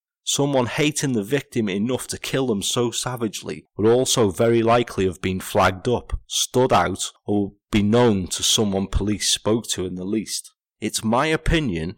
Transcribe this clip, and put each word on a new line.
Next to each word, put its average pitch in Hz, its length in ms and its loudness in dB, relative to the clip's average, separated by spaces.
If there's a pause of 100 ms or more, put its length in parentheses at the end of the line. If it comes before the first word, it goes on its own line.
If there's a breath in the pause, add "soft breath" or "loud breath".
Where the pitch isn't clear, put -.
(240)
Someone 135 420 0
hating 147 480 -2
the 107 100 -2
victim 117 460 -2
enough 110 380 -2
to - 100 -4
kill 135 300 -4
them 101 140 -2
so 120 300 -2
savagely 113 720 -6 (120)
would 101 100 2
also 123 420 4
very 117 320 2
likely 113 440 2
have 92 160 -4
been 95 180 -2
flagged 92 480 2
up, 117 380 -2
stood - 480 0
out, 92 380 0 (140)
or 104 280 -2 (180)
be 107 100 4
known 104 460 4
to - 160 -6
someone 98 440 0
police 104 420 -2
spoke 110 380 0
to - 180 -4
in 90 100 -8
the 90 80 -10
least. 101 480 -6 (300)
It's - 220 -6
my 117 240 2
opinion 135 720 0